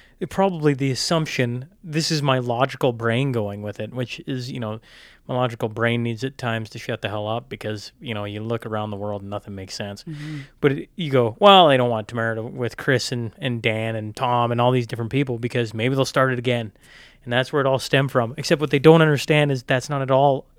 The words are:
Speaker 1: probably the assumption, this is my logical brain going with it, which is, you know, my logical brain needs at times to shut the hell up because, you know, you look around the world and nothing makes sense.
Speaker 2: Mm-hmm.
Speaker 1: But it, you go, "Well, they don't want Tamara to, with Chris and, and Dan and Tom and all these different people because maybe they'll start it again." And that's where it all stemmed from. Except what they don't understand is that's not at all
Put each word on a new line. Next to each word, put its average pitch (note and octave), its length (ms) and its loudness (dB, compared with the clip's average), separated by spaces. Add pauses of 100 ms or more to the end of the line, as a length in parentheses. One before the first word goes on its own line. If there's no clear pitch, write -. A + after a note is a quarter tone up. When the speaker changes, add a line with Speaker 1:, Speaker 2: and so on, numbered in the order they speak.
(300)
Speaker 1:
probably E3+ 440 2
the C3+ 160 -2
assumption, B2+ 760 -2 (180)
this D#3 260 -2
is D3+ 120 0
my C3+ 160 4
logical B2 540 0
brain A#2 400 0
going G#2 300 -4
with G#2 180 -8
it, G#2+ 140 -8
which B2 320 -8
is, B2+ 240 -6
you C3 100 -8
know, A2 200 -6 (460)
my C#3 100 -6
logical A#2+ 320 -2
brain A#2 340 0
needs A#2 220 -4
at C3+ 120 -8
times A2+ 340 -6
to - 80 -16
shut A2 240 -8
the G#2+ 60 -4
hell G#2 200 -6
up A#2+ 200 -6
because, G#2+ 520 -10
you B2 120 -10
know, G#2 120 -6
you G#2 180 -8
look A2+ 240 -6
around G#2+ 240 -4
the G2+ 60 -8
world G2+ 260 -8
and G2 80 -12
nothing G2+ 240 -10
makes F#2+ 200 -12
sense. G2+ 300 -10
Speaker 2:
Mm-hmm. D3+ 340 -12 (220)
Speaker 1:
But C#3 120 4
it, D#3+ 240 -6
you D#3+ 140 -6
go, A#2+ 280 2
"Well, F#3+ 300 10
they C#3 80 6
don't B2 120 2
want A2 200 -2
Tamara A2+ 260 -4
to, A2 80 -6
with B2 340 -6
Chris - 360 0
and, A#2 260 -4
and A#2+ 240 -4
Dan A2+ 320 -2
and G#2+ 220 -8
Tom A#2+ 340 2
and A#2+ 100 0
all B2 120 4
these B2 160 0
different A2+ 240 -6
people C3 260 -2
because A#2 340 -4
maybe A2+ 220 -2
they'll C3+ 100 2
start C3 280 2
it B2 80 -2
again." A#2+ 320 -2 (500)
And A#2+ 100 -6
that's B2+ 200 2
where D3 80 2
it C3+ 60 2
all C3 120 4
stemmed C#3 320 2
from. B2 280 0
Except D3 220 0
what D3 100 -2
they D3+ 100 2
don't D#3+ 220 10
understand D3 500 2
is B2+ 100 -4
that's C3 260 -2
not C#3+ 140 -4
at C3 80 -4
all C3+ 360 4 (120)